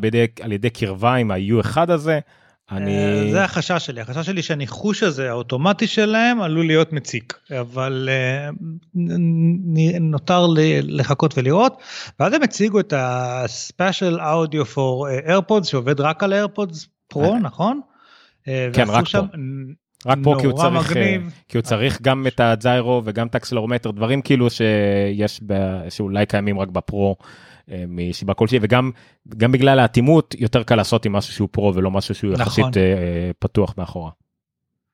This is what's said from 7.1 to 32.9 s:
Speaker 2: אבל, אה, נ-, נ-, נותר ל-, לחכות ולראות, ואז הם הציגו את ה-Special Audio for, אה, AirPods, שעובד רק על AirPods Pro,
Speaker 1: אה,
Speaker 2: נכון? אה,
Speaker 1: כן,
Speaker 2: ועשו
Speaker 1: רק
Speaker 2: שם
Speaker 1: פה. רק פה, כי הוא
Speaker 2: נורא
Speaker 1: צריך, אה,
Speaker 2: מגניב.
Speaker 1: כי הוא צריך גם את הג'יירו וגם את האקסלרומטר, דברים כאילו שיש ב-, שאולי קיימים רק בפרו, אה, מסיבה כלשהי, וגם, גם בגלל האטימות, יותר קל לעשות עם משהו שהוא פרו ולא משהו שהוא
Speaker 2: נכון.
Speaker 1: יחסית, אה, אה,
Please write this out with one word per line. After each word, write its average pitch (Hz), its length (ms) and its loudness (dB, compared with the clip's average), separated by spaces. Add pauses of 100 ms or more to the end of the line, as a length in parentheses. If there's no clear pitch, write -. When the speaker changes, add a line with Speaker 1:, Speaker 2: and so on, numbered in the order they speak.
Speaker 2:
אבל, 131 520 -4
אה, 135 380 -2 (460)
נ-, 170 840 0
נ-, 165 320 2
נותר 175 360 2
ל-, 151 520 2
לחכות 139 380 0
ולראות, 175 440 2 (380)
ואז 185 140 2
הם 302 100 2
הציגו 208 360 0
את 180 140 -2
ה-Special 127 1300 -2
Audio 156 560 -2
for, 143 40 0 (480)
אה, 180 100 4
AirPods, 196 260 2
שעובד 139 380 0
רק 160 220 0
על 196 100 0
AirPods 202 440 -2 (360)
Pro, 147 100 -4
Speaker 1:
אה, 214 160 2
Speaker 2:
נכון? 214 420 -2 (640)
אה, 131 260 -4
Speaker 1:
כן, 123 160 2
Speaker 2:
ועשו 104 40 0
Speaker 1:
רק 120 140 2
Speaker 2:
שם 196 240 0
Speaker 1:
פה. 165 60 -16 (760)
רק 139 120 4
פה, 143 160 4
כי 139 60 2
הוא 127 80 2
Speaker 2:
נורא 165 160 2 (120)
Speaker 1:
צריך, 160 160 0
אה, - 40 2
Speaker 2:
מגניב. 185 300 0 (180)
Speaker 1:
כי - 80 -2
הוא 117 40 2
צריך 120 400 0
גם 131 260 2
את - 120 0
הג'יירו 120 640 2
וגם 110 220 -2
את 117 80 -4
האקסלרומטר, 117 560 -4
דברים 113 300 0
כאילו 123 280 4
שיש 101 960 0
ב-, 95 440 -2
שאולי 101 360 -2
קיימים 101 340 -2
רק 95 80 -2
בפרו, 98 480 -2 (560)
אה, 90 160 -10
מסיבה 87 460 -4
כלשהי, 113 280 2
וגם, 123 300 2 (460)
גם 117 140 4
בגלל 135 280 6
האטימות, 127 600 4
יותר 117 240 0
קל 117 120 2
לעשות 110 300 2
עם 107 80 -2
משהו 101 200 -2
שהוא 98 180 -2
פרו 101 240 2
ולא 92 160 0
משהו 98 240 -2
שהוא 101 180 -2
Speaker 2:
נכון. 90 80 0 (220)
Speaker 1:
יחסית, 123 140 -2
אה, 95 40 6
אה, 90 580 0